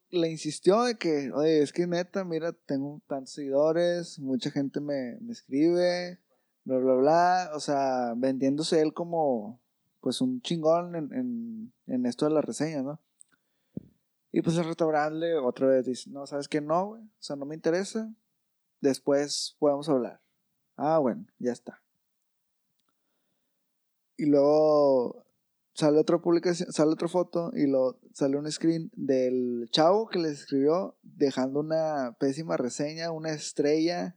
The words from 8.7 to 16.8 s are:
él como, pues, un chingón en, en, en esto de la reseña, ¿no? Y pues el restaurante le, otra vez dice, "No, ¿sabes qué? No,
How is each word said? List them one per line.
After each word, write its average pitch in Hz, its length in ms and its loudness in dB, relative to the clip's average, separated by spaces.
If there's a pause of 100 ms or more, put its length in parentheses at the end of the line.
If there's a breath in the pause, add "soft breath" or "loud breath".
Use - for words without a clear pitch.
él 156 140 0
como, 143 680 -2 (400)
pues, 127 200 -2
un 127 220 -2
chingón 170 540 0
en, 151 160 -6
en, 117 600 -8 (160)
en 127 180 -2
esto 120 200 -2
de 151 80 2
la 151 60 4
reseña, 156 420 -4
¿no? 143 180 -8 (1300)
Y 170 80 0
pues 165 140 0
el 170 80 0
restaurante 156 540 -2
le, 165 180 -2
otra 131 300 0
vez 131 180 4
dice, 123 240 -6
"No, 139 180 -14
¿sabes 143 220 -8
qué? 151 140 -2
No, 165 240 0